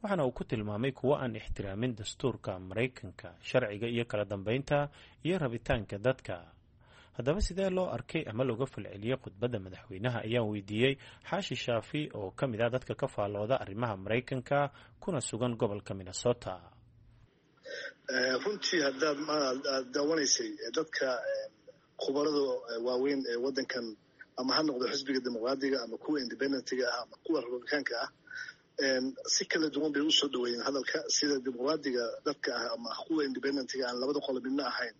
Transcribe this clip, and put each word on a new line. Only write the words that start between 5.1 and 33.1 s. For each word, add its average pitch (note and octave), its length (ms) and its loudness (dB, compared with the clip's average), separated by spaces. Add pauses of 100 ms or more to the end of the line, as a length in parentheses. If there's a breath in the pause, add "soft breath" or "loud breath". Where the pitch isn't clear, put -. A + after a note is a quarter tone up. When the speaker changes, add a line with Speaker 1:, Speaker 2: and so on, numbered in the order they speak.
Speaker 1:
iyo F3 160 2
rabitaanka A#2 580 -2
dadka. G#2+ 380 0 (800 loud breath)
Haddaba C#3+ 260 2
sidee F#3+ 280 2
loo F#3 200 4
arkay A#2+ 380 -2
ama A2 160 0
looga B2+ 220 2
falceliyey G2+ 520 -2
khudbadda A2 420 -2
madaxweynaha F#2+ 680 -4
ayaan A2+ 240 2
weydiiyey G#2+ 420 2 (360 loud breath)
Xaashi F3 260 0
Shaafi B2 580 -2
oo G2 180 -4
ka - 160 -2
mid A2 140 0
ah A#2 80 4
dadka B2 260 -2
ka C#3 120 0
faallooda G#2 560 0
arrimaha G#2 340 -2
Maraykanka B2+ 720 0 (300 loud breath)
kuna E3 220 -2
sugan A#2+ 340 -2
gobolka G#2 400 -2
Minnesota. F#2+ 640 -2 (1500 loud breath)
Speaker 2:
Eh, C3 340 4
runtii F#3+ 400 2
haddaad C#3 340 2
ma-, D3 380 2 (180)
aad C3+ 180 0
daawanaysay, D3 600 2
eh, - 240 -8
dadka, D#3 320 0 (160)
eh, - 240 -4 (500)
khubarada, C#3+ 460 2 (280)
eh, A#2 120 -2
waaweyn C3 440 2
ee A#2+ 80 -2
waddankan C3 500 -2 (520 loud breath)
ama C3 160 0
ha D#3+ 100 4
noqdo B2+ 240 2
xisbiga C3+ 320 0
dimuqraadiga B2+ 640 0
ama A2+ 140 -8
kuwa D3 240 -2
independentiga B2+ 680 0
ah B2 160 -2
ama - 200 -14
kuwa D3+ 180 2
republicaanka B2 600 -2
ah, - 80 -4 (680 loud breath)
eh, C3+ 240 4 (240)
si - 200 2
kala D#3+ 240 2
duwan D3 220 0
bay C#3+ 100 2
u D#3 100 4
soo D3+ 180 6
dhaweeyeen A#2+ 340 0
hadalka. C#3 460 0
Sida D3 300 2
dimuqraadiga B2+ 640 0 (200)
dadka - 320 -2
ah A#2+ 180 -4
ama A#2 220 -8
kuwa D#3 300 0